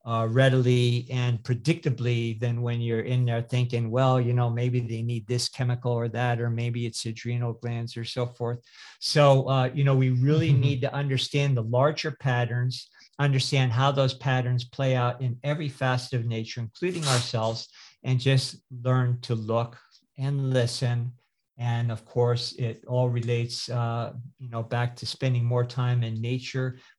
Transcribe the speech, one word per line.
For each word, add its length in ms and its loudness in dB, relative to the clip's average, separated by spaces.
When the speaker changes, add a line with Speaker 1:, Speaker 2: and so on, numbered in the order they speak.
Speaker 1:
uh, 240 -2
readily 800 4
and 320 0
predictably 960 -2
than 220 -2
when 180 -2
you're 220 -2
in 240 0
there 160 0
thinking, 480 -2
"Well, 320 2
you 120 0
know, 180 2
maybe 280 0
they 220 -6
need 240 -4
this 240 -2
chemical 440 -2
or 160 -2
that, 300 0
or 100 0
maybe 360 -2
it's 200 -8
adrenal 480 -4
glands," 440 -8
or 80 -6
so 220 -4
forth. 320 -6
So, 500 6
uh, 240 2
you 100 0
know, 120 4
we 160 4
really 420 4
Speaker 2:
<laughs> 140 4
Speaker 1:
need 140 0
to 120 -2
understand 640 0
the 60 0
larger 480 2
patterns, 760 -2
understand 540 2
how 200 4
those 220 2
patterns 500 0
play 320 -2
out 260 0
in 220 -4
every 260 -4
facet 440 -2
of 120 0
nature, 340 -6
including 460 -4
ourselves, 640 0
and 160 0
just 380 2
learn 380 0
to 120 -4
look 460 -2
and 360 -2
listen. 600 0
And 340 -2
of 120 -8
course, 500 0
it 320 -6
all 240 0
relates, 600 -2
uh, 420 -4
you 100 -14
know, 120 -6
back 360 -2
to 80 -12
spending 400 -2
more 200 2
time 380 0
in 160 -4
nature, 600 -4